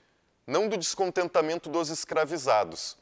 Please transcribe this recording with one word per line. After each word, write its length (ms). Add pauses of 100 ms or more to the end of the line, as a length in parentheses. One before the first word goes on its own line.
(460)
não 220
do 80
descontentamento 920
dos 200
escravizados. 1120